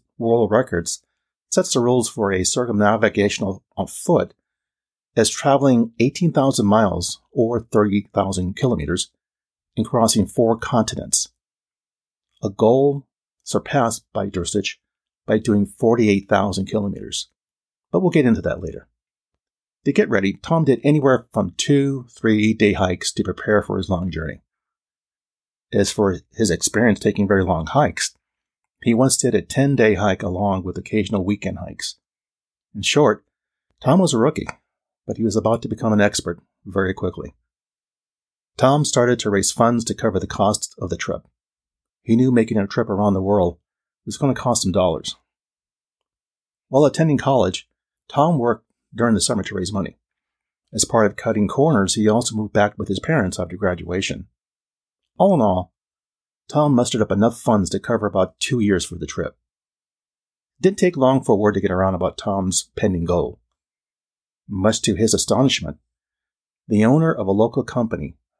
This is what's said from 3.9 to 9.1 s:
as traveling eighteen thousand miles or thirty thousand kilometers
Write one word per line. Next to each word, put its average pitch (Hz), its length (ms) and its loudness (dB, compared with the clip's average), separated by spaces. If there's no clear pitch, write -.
as 110 140 2
traveling 131 680 2
eighteen 143 320 0
thousand 135 340 2
miles 101 560 0
or 117 300 0
thirty 104 520 0
thousand 95 420 -2
kilometers 95 560 -2